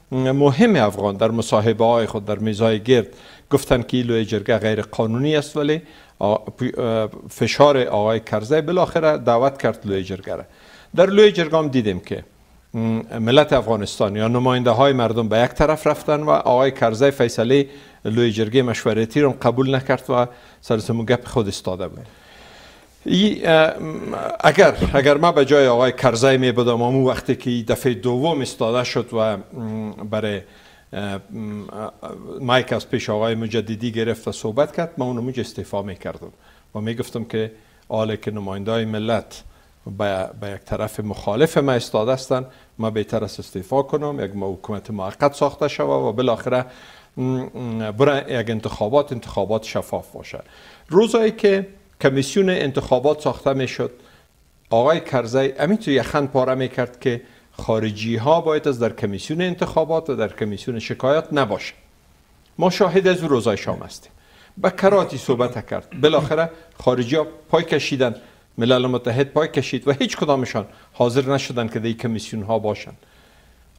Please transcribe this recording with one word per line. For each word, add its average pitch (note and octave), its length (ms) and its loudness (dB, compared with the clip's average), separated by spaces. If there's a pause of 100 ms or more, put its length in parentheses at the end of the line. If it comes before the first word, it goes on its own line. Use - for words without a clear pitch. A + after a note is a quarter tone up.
(120)
مهم C#3 640 4
افغان G2 420 0
در A2+ 140 2
مصاحبه‌های A2+ 720 2
خود G2+ 200 -8
در G2+ 140 -4
میزهای A2 400 0
گرد A#2 280 4 (440)
گفتن C3+ 300 2
که B2 160 -4
این B2 80 0
لوی A2+ 200 0
جرگه G#2+ 320 0
غیر G#2+ 240 0
قانونی B2 540 -2
است، C#3+ 220 -4
ولی D3+ 240 0 (380)
آ-، G2+ 160 2
پی-، - 440 -6
اه، A2+ 300 -2 (200)
فشار C3+ 540 6
آقای G#2+ 360 0
کرزی A2+ 420 0
بالاخره D#3+ 560 0
دعوت B2 440 2
کرد A2+ 240 0
لوی F#2+ 180 -2
جرگه F#2 320 -8
را. - 100 -10 (500)
در F3+ 100 6
لوی G#3 260 8
جرگه D#3+ 260 0
هم D#3 100 2
دیدیم G#2+ 320 0
که، - 240 -8 (500)
م، A2+ 60 -4 (400)
ملت C#3+ 340 4
افغانستان G#2 600 0
یا G#2+ 120 0
نماینده B2 440 2
های C3+ 220 4
مردم A2+ 360 0
به G#2+ 80 2
یک B2 140 4
طرف D3+ 360 0
رفتن D3+ 360 0
و D3+ 60 2
آقای C3 420 4
کرزی B2 400 2
فیصله C3 560 2 (380)
لوی A2+ 260 2
جرگه A2 320 2
مشورتی A2+ 580 0
رو C3+ 200 2
قبول C3 340 2
نکرد B2+ 340 -2
و B2 180 2 (340)
سر A#2 160 0
سمو A#2 280 -4
گپ B2 220 0
خود A2 200 -2
استاده F#2 400 -6
بود. F2 180 -16 (1040)
ای، F#3+ 380 0
اه، D#3+ 340 4
م، - 360 -8 (240)
اگر، D#3 360 6 (180)
اگر C#3 240 6
ما E3 140 4
به C#3+ 140 4
جای C#3 220 6
آقای B2 240 4
کرزی B2+ 460 4
می B2+ 140 2
بودم، A#2 300 2
امو B2+ 280 2
وقتی A#2+ 260 -2
که A#2+ 280 -4 (100)
دفعه B2 200 0
دوم B2+ 480 0
استاده A#2+ 420 -2
شد A#2+ 300 -4
و، A2 240 0
م، A2 540 -10
برای، G#2+ 500 -6 (520)
اه، G2 220 -6
م، F#2+ 40 -10 (540)
اه، G#2+ 180 -12 (500)
مایک B2 320 2
از G#2+ 160 -4
پیش A#2 200 -4
آقای A2+ 260 0
مجددی A2+ 560 -4
گرفت A2+ 360 -4
و G#2+ 40 -2
صحبت B2 440 -2
کرد، E3+ 220 -4
ما C3 80 -2
اونو A#2+ 160 -4
موج B2 180 -6
استعفا G2+ 420 -8
می‌کردم F2 500 -12 (440)
و G#2+ 60 -8
می‌گفتم A#2 420 -6
که A2 280 -4 (380)
حالا A2 260 -2
که - 160 -8
نماینده‌های G#2 540 -4
ملت A2 580 -4 (540)
به، G2 320 -2 (120)
به G#2 80 -8
یک G2 160 -12
طرف G#2+ 340 -6
مخالف C#3 580 0
ما C#3 140 2
استاده A#2 420 0
هستن، C3 320 -4 (320)
ما A2 120 -4
بهتر G#2+ 340 -2
است - 160 -8
استعفا C3+ 420 -2
کنم، C#3+ 440 -4
یک G2 100 -8
م-، G2 80 -6
حکومت G2 480 -8
موقت G2+ 420 -2
ساخته C#3+ 340 -2
شود C#3+ 220 -4
و C3 240 0
بالاخره، B2+ 520 -2 (520)
م، C3 60 -6
م، A#2+ 680 -6
برای C#3 500 0
یک A2 80 -6
انتخابات، A2+ 640 -2
انتخابات A2 520 -4
شفاف - 480 -8
باشه. - 280 -16 (480)
روزایی A3 440 4
که G3 360 2 (340)
کمیسیون C#3+ 480 2
انتخابات C#3+ 720 0
ساخته C3+ 320 -2
می‌شد، B2+ 380 -4 (800)
آقای C3+ 300 4
کرزی C3 600 -2
همینطور D#3+ 340 0
یخن C3+ 320 0
پاره C3 300 0
می‌کرد C3 440 -4
که A#2+ 220 -2 (300)
خارجی A2 640 -2
ها D3 260 2
باید D3+ 260 -2
از B2+ 120 0
در A2+ 100 2
کمیسیون A2 520 -6
انتخابات D#3+ 680 -4
و C3 60 -4
در A2 120 -2
کمیسیون G#2+ 520 -8
شکایت C#3 520 -2
نباشه. B2+ 420 -4 (840)
ما F3 120 2
شاهد F3+ 380 2
از F#3 120 2
اون D#3 100 -4
روزای A2+ 280 0
شام F2+ 220 -8
هستیم. - 320 -20 (460)
به F#3+ 120 0
کراتی F#3 480 2
صحبت A#2+ 500 -2
کرد. F#2 200 -8 (140)
بالاخره D#3 480 2 (340)
خارجی B2+ 320 2
ها D#3 120 0 (220)
پای E3 140 4
کشیدن، C3+ 520 0 (420)
ملل B2+ 300 4
متحد B2 460 -2
پای D#3 140 2
کشید C3+ 400 -4
و C#3+ 40 4
هیچ G#3 260 -2
کدامشان C3 480 2 (280)
حاضر B2 320 2
نشدن B2+ 420 -2
که A2+ 120 -6
در G#2+ 60 -4
این A2+ 120 -2
کمیسیون A2 460 -6
ها A2 160 0
باشن. G#2 340 -4 (840)